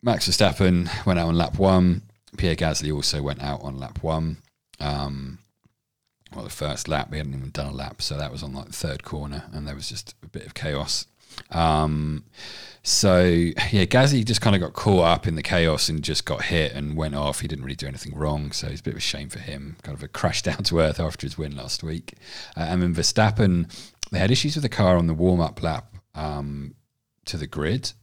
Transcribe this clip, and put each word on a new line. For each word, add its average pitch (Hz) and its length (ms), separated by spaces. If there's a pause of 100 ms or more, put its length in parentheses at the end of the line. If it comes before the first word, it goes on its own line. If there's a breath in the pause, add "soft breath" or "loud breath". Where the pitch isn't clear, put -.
Max 117 260
Verstappen 90 600 (160 loud breath)
went 90 140
out 85 80
on 82 80
lap 82 240
one. 92 420 (360)
Pierre 85 180
Gasly 76 380
also 71 280
went 71 220
out 71 180
on 67 160
lap 67 240
one. 80 360 (420)
Um, 69 600 (960)
well, 53 100
the 52 60
first - 380
lap, 73 240
we 76 60
hadn't 69 180
even 69 160
done 69 160
a 71 40
lap, 67 300
so 71 160
that 71 140
was 67 100
on, 69 120
like, 69 140
the - 60
third 69 300
corner, 73 480
and 73 160
there 71 80
was 69 140
just - 340
a 78 40
bit - 180
of - 80
chaos. - 520 (460 loud breath)
Um, 76 720 (600 loud breath)
so, 90 420
yeah, 85 600
Gasly 127 380
just 110 180
kinda 101 160
got 87 160
caught 92 320
up 85 220
in 80 80
the 76 80
chaos 82 460
and 78 140
just - 220
got 71 200
hit 80 280
and 71 220
went 76 200
off. 71 260
He 73 60
didn't 71 180
really 67 100
do 69 120
anything 67 280
wrong, 73 360
so - 160
it's 73 120
a - 40
bit 62 100
of - 40
a - 40
shame 69 280
for - 100
him. 71 440
Kind 69 140
of 69 60
a 71 40
crash - 340
<laughs> 92 80
down 80 140
to 85 160
earth 78 200
after 76 280
his - 100
win 73 180
last 67 280
week. 80 300 (420 loud breath)
Uh, 80 60
and 87 200
then 87 140
Verstappen, 98 760 (420 loud breath)
they 92 80
had 95 120
issues 147 240
with 151 80
the 107 60
car 92 280
on 85 100
the 80 60
warm-up 85 480
lap, 80 340 (180)
um, 71 600 (500)
to - 120
the 76 100
grid 80 560